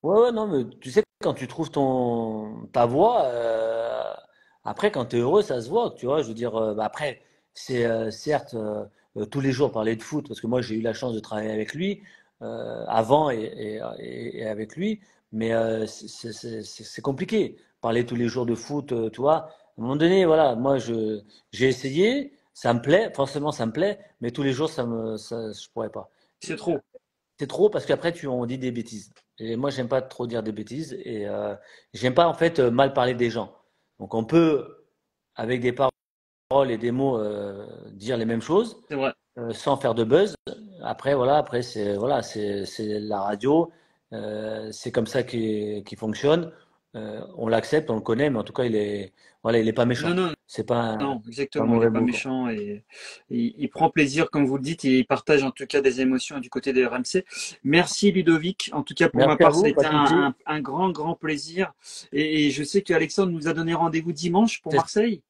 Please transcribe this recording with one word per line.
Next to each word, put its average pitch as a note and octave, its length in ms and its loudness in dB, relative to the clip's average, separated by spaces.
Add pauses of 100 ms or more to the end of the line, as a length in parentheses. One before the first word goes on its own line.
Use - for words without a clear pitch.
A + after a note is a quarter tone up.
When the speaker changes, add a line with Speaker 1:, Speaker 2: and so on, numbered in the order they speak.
Speaker 1:
Ouais, F#3+ 180 4
ouais, A#3+ 120 4
non, A3 140 -2
mais C#3+ 180 0 (160)
tu C3 100 -12
sais, G#3 120 4 (200)
quand E3+ 100 0
tu B2 160 -8
trouves D#3+ 220 -6
ton, A#2 1000 -2
ta A#2+ 120 4
voie, F3+ 400 4
euh, A2+ 880 -2 (520)
après, G3+ 280 0
quand B2+ 140 -2
t'es A#2+ 120 -2
heureux, C#3+ 220 4
ça C3 220 -4
se A#2+ 80 -12
voit, A3 260 0
tu - 80 -12
vois, C#3+ 180 0
je A2+ 60 -6
veux A2 60 -8
dire, A2+ 200 -6
euh, A2 200 0
bah, G#2+ 100 -2
après, C3+ 380 -6 (320)
c'est, A#2+ 320 -2
euh, A2+ 240 0
certes, C#3+ 440 -4
euh, G#2+ 300 -6 (320)
euh, G#2+ 80 -4
tous C3+ 160 -4
les C3+ 120 2
jours B2 200 2
parler A2+ 240 0
de A2 60 -14
foot, D3 260 -8
parce - 140 -10
que A#2 40 -6
moi, B2 140 0
j'ai A2 140 -6
eu A2+ 80 -4
la A2+ 100 -2
chance A#2+ 220 -6
de G#2+ 60 -4
travailler A2 300 -6
avec A2 220 -6
lui, G3 300 -4 (400)
euh, A2+ 440 -10
avant B2 440 4
et, A2+ 100 -2
et, G#2+ 400 -8 (180)
et, A#2 420 -10
et A2+ 60 -6
avec G#2+ 300 -6
lui, G#3+ 240 -2 (320)
mais, A2+ 220 -2
euh, A2+ 320 0
c'est, - 220 -14
c'est, A#2 240 -12
c'est, A2+ 300 -10
c'est, A2 220 -16
c'est - 180 -14
compliqué, F3 540 -2 (240)
parler A#2 240 2
tous A#2+ 120 -6
les A#2+ 120 0
jours B2 160 -2
de A#2+ 100 0
foot, C#3+ 380 -6
euh, A2+ 160 -2
tu A#2+ 140 -8
vois. D3 120 4
À D#3 140 -4 (300)
un A2 40 -8
moment C3 140 -2
donné, F3 300 6
voilà, D#3 280 6
moi, C3+ 220 2
je, A2 460 -2 (280)
j'ai A#2+ 180 2
essayé, F#3+ 680 0 (220)
ça A#2+ 160 2
me A#2+ 80 2
plaît, F3 340 2
forcément C#3+ 360 -2
ça A#2+ 160 -4
me A2 60 -4
plaît, G3 260 -2 (220)
mais A#2+ 100 -4
tous C#3 140 -4
les C3+ 80 2
jours, D#3 180 0
ça B2+ 160 -4
me, A2+ 300 -4
ça, A2+ 360 -10
je - 180 -18
pourrais A2+ 200 -6
pas. G#2 180 -12 (320)
Speaker 2:
C'est D#3+ 160 -8
trop. E3 220 -4 (600)
Speaker 1:
C'est C#3 100 -6
trop G3+ 200 4
parce D#3+ 160 0
qu'après, D#3+ 280 0
tu, D#3 160 -8
on B2 180 -2
dit B2+ 120 -6
des B2+ 120 -4
bêtises. A2+ 420 -10 (260)
Et A2+ 180 -6
moi, C#3 140 -2
j'aime B2+ 180 -6
pas C3 120 0
trop B2 280 -8
dire A#2 160 -4
des A2 80 -4
bêtises A#2+ 520 -10
et, G#2+ 220 -6
euh, G#2 300 -4 (360)
j'aime B2 220 0
pas, E3+ 140 6
en D#3+ 60 0
fait, E3 260 2
euh, B2 100 6
mal C3+ 220 4
parler B2+ 220 2
des A#2+ 140 2
gens. A2 280 -6 (420)
Donc, G2+ 160 -12
on A2+ 100 0
peut, D#3 600 2 (500)
avec A#2 260 -2
des B2 120 0
paroles - 1000 0
et A2+ 80 -2
des A#2 140 -2
mots, C3 260 0
euh, G#2 480 -6 (240)
dire G#2+ 260 -6
les A2+ 80 -2
mêmes A2+ 160 0
choses, G#3 480 0
Speaker 2:
C'est D3+ 60 -8
vrai. C3+ 180 -2 (240)
Speaker 1:
euh, A#2 160 -8
sans C#3+ 240 0
faire A#2+ 200 0
de A#2 80 2
buzz. D#3 320 4 (440)
Après, B2 360 -2
voilà, C3+ 220 4
après, B2+ 240 -2
c'est, G#2 340 -4
voilà, A#2+ 260 0
c'est, G2+ 440 -6
c'est G#2+ 340 -6
la G#2 200 -4
radio, B2 520 2 (400)
euh, A2 580 -8
c'est - 220 -12
comme A#2 140 0
ça B2+ 180 0
qu'il, G#2+ 580 -4
qu'il - 160 -14
fonctionne. D3 540 0 (420)
Euh, G#2+ 260 -10 (160)
on A#2 120 -4
l'accepte, B2 420 0
on A2 60 0
le G#2 40 -2
connaît, C#3 300 0
mais A#2 80 -2
en G#2 60 -4
tout - 80 -14
cas, C3+ 100 -2
il A#2 140 0
est, G#2 360 -4 (300)
voilà, A2+ 160 2
il A2 80 4
est A2 60 2
pas A#2+ 140 2
méchant. B2 240 0
Speaker 2:
Non, F3+ 180 0
non. D#3 60 -6 (120)
Speaker 1:
C'est - 180 -8
pas B2 120 0
un, A2+ 220 -2
Speaker 2:
Non, C3+ 200 -2
Speaker 1:
pas G#2+ 80 -14
un - 20 -16
Speaker 2:
exactement, A#2 360 -4
il A#2 60 2
Speaker 1:
mauvais A#2 160 6
Speaker 2:
est A2+ 40 6
pas A2 80 0
Speaker 1:
mot, A2+ 60 2
quoi. B2 80 0
Speaker 2:
méchant C3 360 -4
et, G#2 360 -8 (460)
et A#2 280 -2
il C#3 100 -4
prend D#3+ 220 2
plaisir, D3+ 400 2
comme C#3+ 140 2
vous C3 120 0
le C3+ 60 -4
dites, D#3+ 220 -6
et C3 140 6
il B2 60 4
partage C#3 380 2
en C3 80 0
tout C3 160 -10
cas C#3+ 140 2
des C3 200 4
émotions C3 380 0
du B2 120 -12
côté C3+ 220 -4
de B2+ 140 4
R A#2+ 80 -4
M B2 100 -4
C. - 200 -2 (400)
Merci E3+ 480 4
Ludovic. E3+ 600 2
En D3 120 -4
tout C#3 100 -12
cas, E3+ 140 4
pour A#2 100 0
Speaker 1:
Merci C3+ 100 8
Speaker 2:
ma D3+ 60 6
Speaker 1:
à - 40 0
Speaker 2:
part, D3 140 10
Speaker 1:
vous, E3+ 100 4
Speaker 2:
ça G#3 40 6
a D3 40 6
été C#3+ 120 4
Speaker 1:
pas D3+ 60 4
de D3+ 60 2
Speaker 2:
un, D3 120 6
Speaker 1:
souci. D#3 80 6
Speaker 2:
un, C#3+ 200 4 (120)
un D#3 140 -2
grand, E3 300 0
grand D#3+ 260 -4
plaisir. D#3+ 560 -4 (400)
Et, D3+ 340 2
et C#3+ 40 4
je C#3 120 -2
sais G3 200 2
qu'Alexandre F3 500 2
nous D#3+ 160 -2
a E3 60 0
donné E3 200 0
rendez-vous D#3+ 380 0
dimanche F3 500 2
pour D#3+ 80 -8
Speaker 1:
C'est - 80 4
Speaker 2:
Marseille. G#3 520 2